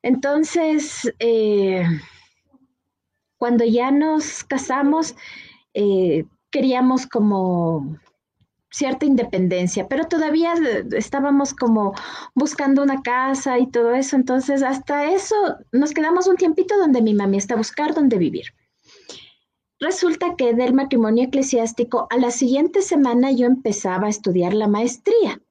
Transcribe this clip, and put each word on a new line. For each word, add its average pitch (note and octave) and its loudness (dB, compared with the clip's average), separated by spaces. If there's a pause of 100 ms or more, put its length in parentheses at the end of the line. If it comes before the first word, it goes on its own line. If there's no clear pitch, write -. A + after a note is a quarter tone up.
Entonces, D4+ 0
eh, G#3 2 (1500)
cuando A#3 2
ya A#3+ 2
nos D4+ 0
casamos, C#4 -2 (580)
eh, F#3 0 (260)
queríamos B3+ 0
como F3 -2 (720)
cierta C#4+ -4
independencia, F#3+ -2
pero C#4 -2
todavía, D#4+ -2
eh, B3+ -2
estábamos C#4 -2
como G#3+ 0 (420)
buscando C#4 0
una C4+ 0
casa C4 -2
y B3+ 0
todo A#3 2
eso, C4+ -2
entonces C4 0
hasta C#4 -2
eso G4 -2 (360)
nos D4 2
quedamos E4 0
un F#4 4
tiempito F#4 0
donde C#4 4
mi A3 2
mami G3 2
está G3 -4
a A3 0
buscar D4+ -2
dónde C4+ 2
vivir. - -2 (1300)
Resulta E4+ -2
que A#3+ 2
del B3 2
matrimonio B3 2
eclesiástico, A#3+ -2
a A#3+ -2
la B3 2
siguiente C#4 0
semana C4+ 2
yo B3 2
empezaba G#3 0
a G#3+ 0
estudiar F#3 0
la G#3+ 0
maestría. A#3+ 0 (100)